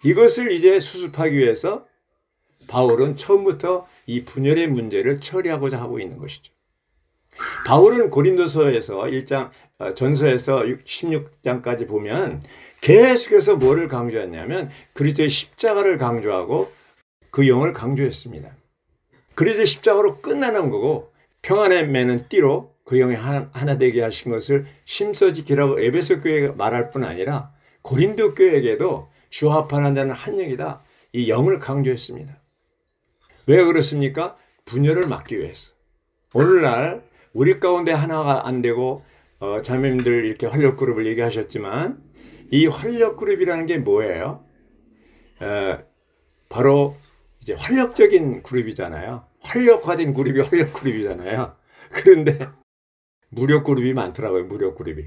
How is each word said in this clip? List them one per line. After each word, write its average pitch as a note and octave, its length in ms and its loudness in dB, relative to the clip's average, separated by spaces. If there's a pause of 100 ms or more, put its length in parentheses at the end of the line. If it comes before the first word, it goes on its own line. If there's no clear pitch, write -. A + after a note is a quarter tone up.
이것을 A3 480 4
이제 F#3 280 6
수습하기 D#3+ 560 -4
위해서 C3+ 520 0 (800)
바울은 B2+ 480 2
처음부터 F3+ 720 0 (180)
이 A#2+ 180 -6
분열의 D3+ 440 0
문제를 A#2 520 -2
처리하고자 C#3+ 600 -6
하고 A#2+ 200 -8
있는 F#2+ 180 -14
것이죠. - 360 -18 (1120)
바울은 G#3 460 4
고린도서에서 C#3+ 1000 0
일 C3 160 -6
장, C3 240 -4 (300)
어, F#2+ 160 -6
전서에서 C3 720 0
육-, B2+ 180 -6
십육 D#3 560 -8
장까지 A#2+ 460 -6
보면 G#2 560 -6 (380)
계속해서 G#3+ 760 6
뭐를 D3 320 2
강조했냐면 A2+ 800 -6 (240)
그리스도의 D3 360 0
십자가를 G3 680 0
강조하고 A#2 720 -2 (600)
그 C#3 160 4
영을 C3+ 260 4
강조했습니다. A#2+ 840 -6 (800)
그리스도의 G#3+ 320 0
십자가로 G#3 560 2
끝나는 A#3+ 480 -2
거고 A2 420 -4 (300)
평안에 F#3 420 2
매는 B2 460 0
띠로 C#3 540 0
그 B2+ 140 0
영이 B2+ 180 2
하나, C#3 380 -6
하나 C#3 260 -4
되게 A#2+ 240 2
하신 A2+ 280 -6
것을 C#3 360 -2 (160)
심서 - 480 0
지키라고 C#3+ 480 0
에베소 D3 420 0
교회가 D3+ 320 0
말할 A2 380 -2
뿐 C3 140 -4
아니라 F#2 460 -6 (300)
고린도 G#3 540 0
교회에게도 D3 800 2 (160)
"주와 D3+ 380 0
합한 C#3+ 260 2
자는 C3+ 180 -2
한 G#3 240 -8
영이다." D3+ 440 -6 (300)
이 A#2+ 180 -2
영을 D3+ 300 2
강조했습니다. C#3 800 -6 (1080)
왜 F3 180 8
그렇습니까? D3+ 720 -2 (260)
분열을 D3+ 440 0
막기 G#2 300 -8
위해서. D2+ 360 -12 (600)
오늘날 D#3 680 2 (300)
우리 D3 260 2
가운데 F3 320 0
하나가 D3+ 560 -2
안 B2+ 140 -4
되고, B2+ 420 -2 (360)
어, G2+ 220 -6
자매님들 B2+ 640 0
이렇게 A2 240 -4
활력 C#3 300 2
그룹을 A#2 300 -2
얘기하셨지만 A2+ 960 -6 (480)
이 D3 180 4
활력 A3+ 500 -2
그룹이라는 F3+ 480 -2
게 E3 120 -2
뭐예요? G#2 680 -2 (960)
에, G2 380 -4 (680)
바로 C#3+ 480 2 (460)
이제 G#2+ 140 -8
활력적인 G3+ 840 2
그룹이잖아요. G#2+ 840 -8 (160)
활력화된 F3 720 2
그룹이 C3+ 260 -2
활력 D3 320 2
그룹이잖아요. G#2 840 -6 (340)
그런데 D#3 560 4 (840)
무력 C#3 360 2
그룹이 C3 280 0
많더라고요. F#2 520 -4
무력 G2 300 -4
그룹이. D#2 320 -12